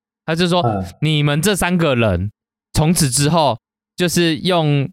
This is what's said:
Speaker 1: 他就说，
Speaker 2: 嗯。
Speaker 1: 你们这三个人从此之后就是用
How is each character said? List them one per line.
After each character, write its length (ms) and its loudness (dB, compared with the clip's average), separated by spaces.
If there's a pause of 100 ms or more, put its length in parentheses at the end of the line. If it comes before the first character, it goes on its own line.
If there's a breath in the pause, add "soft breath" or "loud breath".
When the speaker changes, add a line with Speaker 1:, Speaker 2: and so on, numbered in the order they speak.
(240)
Speaker 1:
他 120 -4
就 120 0
说， 140 0
Speaker 2:
嗯。 240 -2 (160)
Speaker 1:
你 220 0
们 180 0
这 140 0
三 200 0
个 200 0
人 340 0 (440)
从 200 2
此 160 0
之 200 0
后 280 0 (380)
就 140 0
是 300 0
用 540 0